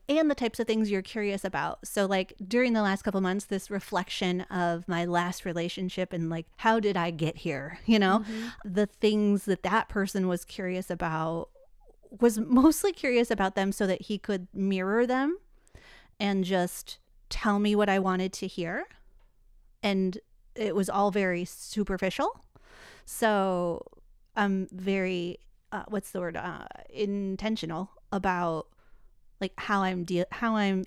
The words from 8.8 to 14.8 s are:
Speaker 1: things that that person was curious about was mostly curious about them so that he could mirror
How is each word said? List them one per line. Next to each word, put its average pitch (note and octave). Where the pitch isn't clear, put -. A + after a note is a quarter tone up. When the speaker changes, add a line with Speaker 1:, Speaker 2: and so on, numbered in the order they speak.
Speaker 1:
things G#3
that F#3
that F#3+
person F#3+
was F3
curious F#3
about E3
was A#3
mostly D4+
curious B3
about F#3+
them G3
so G3+
that F#3
he G#3
could F#3
mirror G3